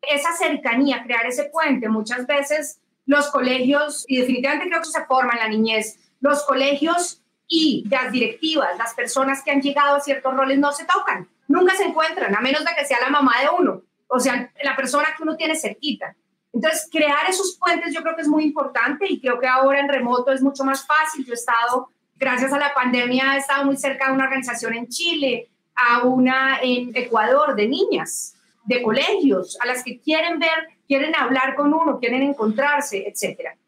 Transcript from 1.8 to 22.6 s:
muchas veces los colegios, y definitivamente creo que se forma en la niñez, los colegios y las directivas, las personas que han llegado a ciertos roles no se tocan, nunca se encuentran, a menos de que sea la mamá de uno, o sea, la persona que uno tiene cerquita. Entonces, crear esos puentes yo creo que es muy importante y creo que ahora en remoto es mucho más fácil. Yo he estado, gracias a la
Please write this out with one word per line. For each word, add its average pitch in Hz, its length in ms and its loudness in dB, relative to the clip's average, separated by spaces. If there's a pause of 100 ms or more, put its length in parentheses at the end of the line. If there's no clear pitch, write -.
muchas 220 380 -2
veces 285 540 -2 (260)
los 285 220 2
colegios, 262 760 0
y 262 120 0
definitivamente 277 500 0
creo 330 140 -2
que 320 60 -10
se 311 180 -4
forma 262 260 2
en 233 60 -2
la 220 100 -2
niñez, 220 500 0 (220)
los 277 240 2
colegios 285 800 0 (240)
y 311 420 2
las 254 240 0
directivas, 254 640 0
las 226 160 -4
personas 269 500 -2
que 302 80 -4
han 277 120 2
llegado 285 340 2
a 285 40 0
ciertos 262 340 -2
roles 269 240 2
no 285 140 2
se - 120 -10
tocan, 359 420 0 (200)
nunca 370 280 4
se 392 100 0
encuentran, 320 520 0
a 214 40 0
menos 277 220 0
de 330 160 -2
que 285 60 -2
sea 247 160 0
la 254 80 0
mamá 269 320 4
de 285 80 2 (100)
uno, - 240 0 (240)
o 254 140 0
sea, 254 320 -2 (100)
la 277 140 -2
persona 285 400 0
que 320 60 -12
uno 311 140 -2
tiene 311 200 -2
cerquita. 226 580 -6 (380)
Entonces, 320 380 -2
crear 302 380 0
esos 370 300 -2
puentes 339 360 -2
yo 320 80 -6
creo 330 140 -4
que 330 60 -8
es 294 60 0
muy 302 160 2
importante 277 640 -2
y 277 120 -2
creo 247 180 -2
que 254 80 0
ahora 269 340 4
en 277 80 0
remoto 247 440 0
es 262 100 0
mucho 269 220 0
más 269 220 -2
fácil. 311 380 0
Yo 247 80 -8
he - 20 -4
estado, 240 560 0 (260)
gracias 262 360 0
a 285 60 0
la 285 160 0